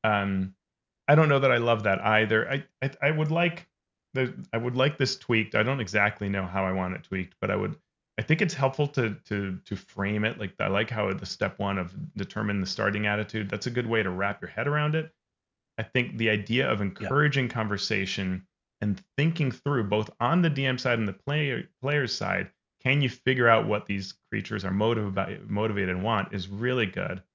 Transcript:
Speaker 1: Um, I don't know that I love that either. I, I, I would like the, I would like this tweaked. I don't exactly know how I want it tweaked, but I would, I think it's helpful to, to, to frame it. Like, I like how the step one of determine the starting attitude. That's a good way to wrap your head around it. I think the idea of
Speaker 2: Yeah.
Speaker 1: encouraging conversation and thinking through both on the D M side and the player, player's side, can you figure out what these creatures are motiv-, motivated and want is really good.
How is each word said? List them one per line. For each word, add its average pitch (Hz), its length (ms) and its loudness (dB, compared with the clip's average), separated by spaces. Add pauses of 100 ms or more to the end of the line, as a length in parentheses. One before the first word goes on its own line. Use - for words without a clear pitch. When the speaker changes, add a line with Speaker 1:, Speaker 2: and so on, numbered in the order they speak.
Speaker 1:
Um, 98 500 0 (540)
I 151 80 8
don't 156 140 6
know 139 100 6
that 135 120 4
I 120 60 4
love 117 260 4
that 95 160 4
either. 107 500 4
I, 143 140 -2 (180)
I, 139 100 -2 (100)
I 147 100 2
would 156 200 0
like 170 360 -2 (460)
the, 131 200 0 (200)
I 117 40 0
would 120 180 -2
like 139 220 2
this - 200 0
tweaked. 110 380 0
I 110 80 4
don't 131 160 0
exactly 104 500 0
know 98 160 -2
how 95 200 -2
I 92 60 0
want 92 240 -2
it - 80 -12
tweaked, 92 380 -8
but 101 80 -2
I 98 60 0
would, 98 200 -2 (420)
I 113 40 -4
think 160 200 2
it's 175 120 0
helpful 139 340 0
to, 113 280 -2 (100)
to, 98 400 -4
to 104 100 -6
frame 104 500 -2
it. 117 140 -4
Like, 101 200 -8
I 104 80 0
like 101 220 0
how 107 240 -2
the 95 120 -8
step - 340 -6
one 98 180 -2
of 90 160 -6 (220)
determine 101 460 -4
the 92 60 -2
starting 104 400 0
attitude. 104 420 -2
That's 107 180 -6
a 120 40 -4
good 117 160 -2
way 113 160 2
to 95 60 0
wrap 98 320 -4
your 90 80 -12
head 120 180 -4
around 151 280 0
it. 160 160 -4 (640)
I 113 60 -4
think 113 340 -2
the 113 120 2
idea 107 400 0
of 110 100 2
Speaker 2:
Yeah. 101 60 0
Speaker 1:
encouraging 131 640 0
conversation 98 960 -2 (340)
and 101 220 -2 (160)
thinking 151 340 2
through 131 340 -2
both 107 240 0 (100)
on 160 240 4
the 165 80 4
D 135 140 0
M 127 120 0
side 123 220 0
and 107 80 0
the 98 60 -4
player, 143 500 -4 (180)
player's 139 340 0
side, 95 360 -4 (320)
can 143 180 2
you 131 80 2
figure 123 400 2
out 110 180 6
what 104 200 -2
these 98 260 -4 (160)
creatures 104 340 -4
are 92 80 -2
motiv-, 101 800 0
motivated 101 400 0
and 90 140 -2
want 104 300 0
is 95 140 -6
really 113 380 -2
good. 92 380 -6 (120)